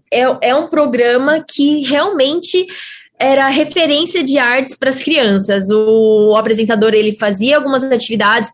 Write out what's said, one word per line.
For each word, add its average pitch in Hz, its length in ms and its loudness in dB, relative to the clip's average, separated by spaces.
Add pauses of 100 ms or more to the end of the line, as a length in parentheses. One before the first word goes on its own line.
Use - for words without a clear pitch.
é, 240 120 0 (280)
é 254 60 2
um 330 140 -2
programa 269 760 0
que 294 360 0
realmente 311 840 0 (540)
era 269 300 2
referência 302 760 0
de 269 160 0
artes 262 360 -2
pras 262 280 -4
crianças. 202 680 0
O, 214 600 4
o 208 60 4
apresentador, 220 600 0
ele 214 160 2
fazia 214 440 -2
algumas 269 280 -2
atividades, 220 720 0